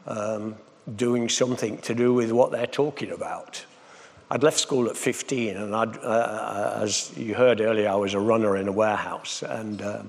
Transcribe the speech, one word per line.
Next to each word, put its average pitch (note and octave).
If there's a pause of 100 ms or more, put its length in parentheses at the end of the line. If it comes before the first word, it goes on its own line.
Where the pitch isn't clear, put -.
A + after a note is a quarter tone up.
um, G#2+ (380)
doing A#2+
something B2
to -
do A#2+
with A#2
what B2+
they're A#2+
talking C#3
about." - (680)
I'd A#2+
left D3
school B2
at -
fifteen, A#2+
and G#2
I'd, A2+
uh, -
uh, A2
as G#2
you G#2+
heard A#2+
earlier, G#2+
I G2
was G2+
a G2
runner A2
in G2
a G2
warehouse G2+
and, G#2+
uh, G#2 (100)